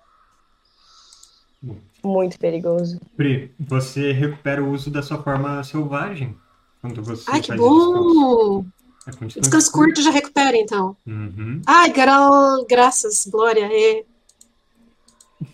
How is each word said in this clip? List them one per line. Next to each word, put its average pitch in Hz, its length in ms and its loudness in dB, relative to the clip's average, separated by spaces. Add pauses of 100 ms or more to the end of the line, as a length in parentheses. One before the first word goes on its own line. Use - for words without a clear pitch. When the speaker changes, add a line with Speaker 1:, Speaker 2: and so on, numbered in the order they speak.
(2000)
Speaker 1:
Muito 190 360 -2
perigoso. 170 600 -4 (200)
Speaker 2:
Pri, 143 420 -4
você 139 520 -4
recupera 143 520 -4
o 139 80 -4
uso 143 180 -8
da 147 120 -6
sua 147 200 -10
forma 143 400 -6
selvagem 143 720 -8 (460)
quando 120 220 -12
você 113 280 -10
Speaker 3:
Ai, 294 120 -2
que - 60 -12
Speaker 2:
faz - 120 -4
o 233 80 2
descanso. 349 460 4
Speaker 3:
bom! 226 500 2 (420)
Speaker 2:
É 127 60 -16
com - 120 -14
Speaker 3:
O 110 40 -8
Speaker 2:
descanso - 140 -14
Speaker 3:
descanso 311 300 2
Speaker 2:
curto. 302 160 4
Speaker 3:
curto 320 140 0
já 311 80 2
recupera, 277 460 0
então. 202 400 -2 (100)
Speaker 2:
Uhum. 107 600 -10
Speaker 3:
Ai, 330 260 6
gra-, 277 640 6 (120)
graças, 247 580 2
glória, 220 440 0
é. 220 320 2 (1500)